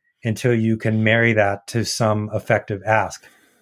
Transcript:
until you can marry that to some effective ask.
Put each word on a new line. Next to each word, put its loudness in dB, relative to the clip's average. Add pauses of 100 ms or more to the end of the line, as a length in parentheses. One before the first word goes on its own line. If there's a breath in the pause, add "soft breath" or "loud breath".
(240)
until 0
you 0
can -2
marry 4
that 0
to -4
some -2
effective -2
ask. 0 (360 soft breath)